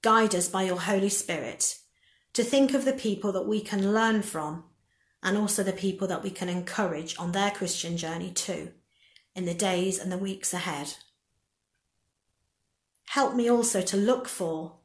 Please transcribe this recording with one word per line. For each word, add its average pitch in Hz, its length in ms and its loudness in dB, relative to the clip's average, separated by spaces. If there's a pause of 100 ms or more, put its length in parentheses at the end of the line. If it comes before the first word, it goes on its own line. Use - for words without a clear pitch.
Guide 220 340 6
us 180 140 2
by 190 140 2
your 185 180 2
Holy 196 300 2
Spirit - 680 -2 (540)
to 240 100 0
think 269 300 6
of 262 140 2
the 269 80 2
people 208 380 -2
that 190 140 -2
we 214 140 2
can 202 320 0
learn 220 300 4
from, 160 420 -6 (580)
and 190 140 0
also 208 260 2
the 190 100 0
people 190 360 -2
that 175 140 -4
we 196 80 -6
can 180 180 -6
encourage 175 720 -4
on 170 140 -4
their 202 180 2
Christian 170 480 -4
journey 170 320 -6
too, 170 420 -6 (640)
in 185 100 -6
the 175 80 -2
days 185 460 2
and 190 120 -4
the 185 60 -4
weeks 196 380 -4
ahead. 165 420 -6 (2000)
Help 262 260 2
me 240 160 4
also 233 320 4
to 190 160 0
look 247 300 2
for 165 560 -6